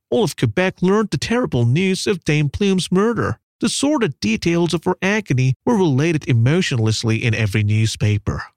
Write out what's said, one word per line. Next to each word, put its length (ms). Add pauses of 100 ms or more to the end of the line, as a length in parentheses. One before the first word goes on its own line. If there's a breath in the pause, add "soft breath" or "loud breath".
(120)
all 120
of 140
Quebec 440
learned 280
the 80
terrible 480
news 400
of 180
Dame 260
Plume's 420
murder. 480 (220)
The 80
sordid 500
details 540
of 100
her 180
agony 540 (100)
were 100
related 520
emotionlessly 960
in 100
every 300
newspaper. 800 (140)